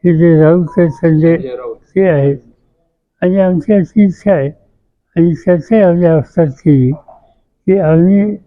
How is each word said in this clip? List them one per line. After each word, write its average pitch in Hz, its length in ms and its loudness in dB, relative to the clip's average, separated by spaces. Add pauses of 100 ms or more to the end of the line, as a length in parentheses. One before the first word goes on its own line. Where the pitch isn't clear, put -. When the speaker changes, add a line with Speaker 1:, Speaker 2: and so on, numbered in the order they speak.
Speaker 1:
हे 170 140 0
जे 165 240 4
राऊत 165 260 2 (100)
आहेत 175 120 0
संजय, 160 480 0
Speaker 2:
संजय 170 100 -10
राऊत. 123 280 -12 (200)
Speaker 1:
ते 190 120 0
आहेत. 139 300 -2 (840)
आणि 185 180 0
आमची 185 340 -2
अशी 202 300 0
इच्छा 196 300 -2
आहे 143 160 -2 (640)
आणि 170 200 0
चर्चाही 180 460 -2
आमच्या 175 340 2
आफसात 156 320 -2
केली 135 440 0 (760)
की 190 100 0
आम्ही 190 680 0